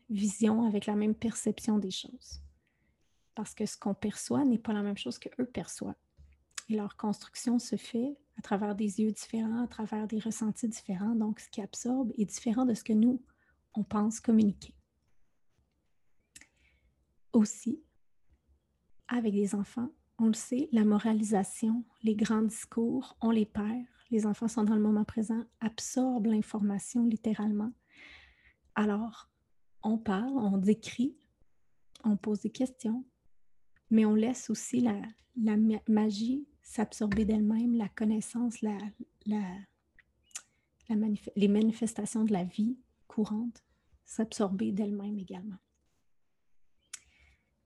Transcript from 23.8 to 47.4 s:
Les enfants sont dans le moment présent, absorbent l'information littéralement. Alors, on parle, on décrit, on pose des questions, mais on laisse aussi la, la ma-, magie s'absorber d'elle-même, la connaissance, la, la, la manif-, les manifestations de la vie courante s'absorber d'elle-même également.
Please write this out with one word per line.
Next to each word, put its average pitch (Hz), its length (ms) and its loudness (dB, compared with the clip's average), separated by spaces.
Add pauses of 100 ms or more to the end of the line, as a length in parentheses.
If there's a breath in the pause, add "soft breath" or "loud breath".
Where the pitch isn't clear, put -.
Les 214 140 2
enfants 214 220 0
sont 220 160 2
dans 214 120 4
le 214 60 4
moment 214 240 4
présent, 226 380 -2 (160)
absorbent 247 680 -2
l'information 214 800 0
littéralement. 214 640 0 (1040 loud breath)
Alors, 214 540 -2 (520)
on 226 160 0
parle, 226 400 0
on 196 200 2
décrit, 214 580 2 (880)
on 208 120 4
pose 208 260 -2
des 214 100 -2
questions, 254 520 -4 (840)
mais 220 160 8
on 214 80 6
laisse 226 360 2
aussi 240 320 -2
la, 208 200 2 (340)
la 214 220 2
ma-, 214 300 4
magie 220 600 2 (160)
s'absorber 208 640 -2
d'elle-même, 220 500 2
la 208 140 0
connaissance, 220 720 -2
la, 214 160 -2 (480)
la, 214 180 0 (1500)
la 226 60 0
manif-, 214 400 -2
les 202 120 4
manifestations 220 760 0
de 208 100 2
la 180 120 0
vie 220 320 -2 (300)
courante 214 560 -4 (420)
s'absorber 220 640 -2
d'elle-même 208 480 -4
également. 185 380 -12 (2000 soft breath)